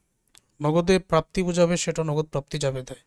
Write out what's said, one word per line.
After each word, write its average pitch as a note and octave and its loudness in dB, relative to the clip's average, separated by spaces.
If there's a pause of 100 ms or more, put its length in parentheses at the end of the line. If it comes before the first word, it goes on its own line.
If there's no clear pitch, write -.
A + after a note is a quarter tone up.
(640)
নগদে E3+ 2
প্রাপ্তি E3 -2
বোঝাবে, F3 2
সেটা D#3+ -4
নগদ D#3 -2
প্রাপ্তি D3 -6
দেয়। C3 -4 (120)